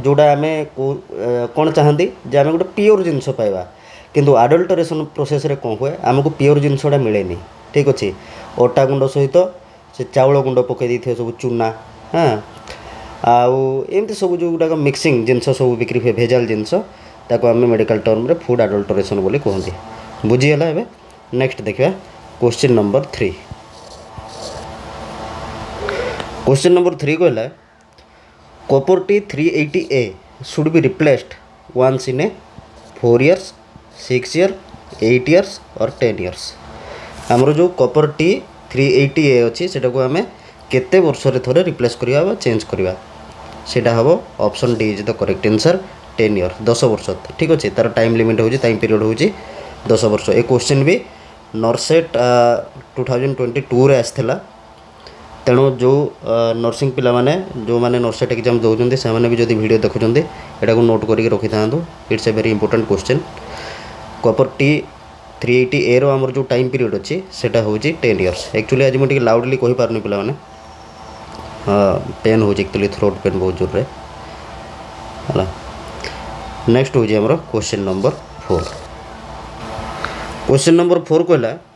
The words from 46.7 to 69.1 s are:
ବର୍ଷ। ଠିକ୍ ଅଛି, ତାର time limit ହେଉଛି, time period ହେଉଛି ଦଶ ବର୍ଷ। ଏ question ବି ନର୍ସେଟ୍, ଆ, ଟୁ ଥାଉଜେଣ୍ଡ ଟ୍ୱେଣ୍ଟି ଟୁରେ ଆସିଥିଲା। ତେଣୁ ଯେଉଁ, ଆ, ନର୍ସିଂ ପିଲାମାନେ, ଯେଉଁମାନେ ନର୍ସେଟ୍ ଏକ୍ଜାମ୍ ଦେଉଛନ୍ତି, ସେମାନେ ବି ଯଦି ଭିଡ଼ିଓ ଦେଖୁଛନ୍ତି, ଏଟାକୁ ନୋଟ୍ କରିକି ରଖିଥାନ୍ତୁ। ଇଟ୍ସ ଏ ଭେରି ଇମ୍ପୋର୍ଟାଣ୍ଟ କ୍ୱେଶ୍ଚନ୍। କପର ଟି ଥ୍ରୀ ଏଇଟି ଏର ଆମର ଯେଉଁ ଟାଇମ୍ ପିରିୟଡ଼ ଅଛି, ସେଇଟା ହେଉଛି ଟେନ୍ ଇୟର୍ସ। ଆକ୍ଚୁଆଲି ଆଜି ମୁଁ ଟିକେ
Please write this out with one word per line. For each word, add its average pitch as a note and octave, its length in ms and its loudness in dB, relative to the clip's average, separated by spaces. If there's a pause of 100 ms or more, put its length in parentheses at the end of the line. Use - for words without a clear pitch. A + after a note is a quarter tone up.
ବର୍ଷ। A2 260 0 (280)
ଠିକ୍ - 120 0
ଅଛି, C#3+ 200 0
ତାର A2+ 180 2
time A2+ 280 0
limit A2+ 240 2
ହେଉଛି, A2+ 160 2
time A#2 220 2
period A2 260 2
ହେଉଛି B2 280 0 (560)
ଦଶ A2+ 160 4
ବର୍ଷ। G#2+ 260 0
ଏ G#2+ 120 4
question B2+ 420 2
ବି F#3 160 2 (540)
ନର୍ସେଟ୍, D#3+ 640 0
ଆ, A#2+ 400 4 (400)
ଟୁ B2+ 80 -2
ଥାଉଜେଣ୍ଡ C3 320 -2
ଟ୍ୱେଣ୍ଟି B2 240 -4
ଟୁରେ C3 380 4
ଆସିଥିଲା। B2 420 -2 (1080)
ତେଣୁ B2+ 320 4
ଯେଉଁ, C3+ 300 2
ଆ, A#2 440 -2
ନର୍ସିଂ A#2 380 -2
ପିଲାମାନେ, C3 540 2 (220)
ଯେଉଁମାନେ A#2+ 320 2
ନର୍ସେଟ୍ A#2+ 340 -2
ଏକ୍ଜାମ୍ A#2+ 280 0
ଦେଉଛନ୍ତି, A#2 360 2
ସେମାନେ A#2 320 0
ବି A#2 80 0
ଯଦି A#2 180 2
ଭିଡ଼ିଓ A2 240 2
ଦେଖୁଛନ୍ତି, A#2 440 2 (400)
ଏଟାକୁ A2+ 180 4
ନୋଟ୍ A2+ 240 4
କରିକି A2+ 240 2
ରଖିଥାନ୍ତୁ। A2 540 0 (280)
ଇଟ୍ସ A2+ 180 -2
ଏ A2+ 40 2
ଭେରି A2 180 0
ଇମ୍ପୋର୍ଟାଣ୍ଟ G#2+ 380 0
କ୍ୱେଶ୍ଚନ୍। B2 320 0 (1040)
କପର A#2 240 2 (100)
ଟି C#3+ 240 2 (580)
ଥ୍ରୀ A#2+ 160 2
ଏଇଟି B2+ 220 2
ଏର B2+ 260 2
ଆମର C3+ 260 2
ଯେଉଁ C3 200 -2
ଟାଇମ୍ B2+ 200 0
ପିରିୟଡ଼ B2 260 -2
ଅଛି, D3+ 260 -6 (100)
ସେଇଟା A#2 300 0
ହେଉଛି A2 400 -2
ଟେନ୍ G#2+ 180 2
ଇୟର୍ସ। - 360 -2
ଆକ୍ଚୁଆଲି B2+ 280 2
ଆଜି C3 140 2
ମୁଁ C3+ 80 2
ଟିକେ C3+ 140 2